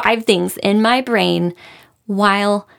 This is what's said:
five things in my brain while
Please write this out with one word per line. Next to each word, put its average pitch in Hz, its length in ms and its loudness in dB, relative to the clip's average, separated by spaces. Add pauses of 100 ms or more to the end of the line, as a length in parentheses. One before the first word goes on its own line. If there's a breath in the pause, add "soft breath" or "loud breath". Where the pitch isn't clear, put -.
five 226 220 0
things 180 320 0
in 208 240 0
my 240 200 2
brain 180 520 0 (520 loud breath)
while 202 640 0 (120)